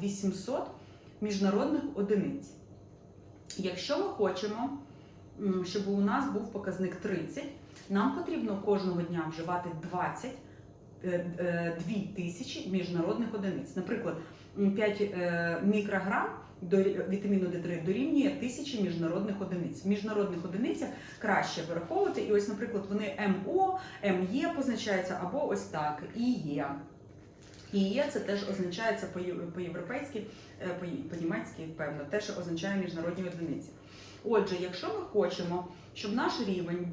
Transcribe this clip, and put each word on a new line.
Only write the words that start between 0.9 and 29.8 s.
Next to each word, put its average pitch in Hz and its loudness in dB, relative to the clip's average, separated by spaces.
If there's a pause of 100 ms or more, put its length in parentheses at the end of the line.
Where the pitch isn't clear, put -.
міжнародних 208 4 (120)
одиниць. 202 2 (1040)
Якщо 185 0
ми 392 2
хочемо, 220 0 (640)
м, 185 2
щоб 190 -2
у 202 2
нас 233 4
був 202 -2
показник 185 -2
тридцять, 170 -4 (380)
нам 220 4
потрібно 220 0
кожного 185 4
дня 165 -2
вживати 175 -2 (120)
двадцять, 180 -2 (680)
е, 175 2 (140)
е, 170 0
дві 214 0
тисячі 180 -6
міжнародних 180 0
одиниць. 190 -2
Наприклад, 185 -2 (420)
м, 196 6
п'ять, 202 2
е, 175 2
мікрограм 208 4 (320)
дорі-, 190 4
вітаміну 196 4
Д 170 -2
три 170 -2
дорівнює 269 4
тисячі 247 -2
міжнародних 175 0
одиниць. 175 -2
В - 0
міжнародних 196 2
одиницях 240 0 (300)
краще 180 2
вираховувати. 330 2
І 214 2
ось, 202 6
наприклад, 214 -2
вони 202 0
М 196 4 (120)
О, 381 4 (240)
М 185 4
Е 330 2
позначаються, 208 0
або 220 0
ось 202 0
так, 151 -2 (120)
І 160 2
Е. 139 0 (960)
І 202 4
Е 294 4
це 226 0
теж 202 0
означається 202 0
по 180 -4
є-, 180 -2
по-європейськи, 196 -6 (360)